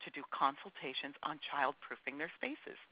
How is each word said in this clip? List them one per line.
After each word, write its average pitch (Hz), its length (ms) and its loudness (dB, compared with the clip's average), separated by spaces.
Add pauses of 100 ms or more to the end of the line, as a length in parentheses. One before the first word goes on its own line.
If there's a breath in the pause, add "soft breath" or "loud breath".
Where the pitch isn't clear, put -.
to 131 60 -8
do 143 120 -6 (100)
consultations 143 920 2
on 151 240 0
childproofing 135 720 2
their 165 180 -2
spaces. - 420 -4 (140)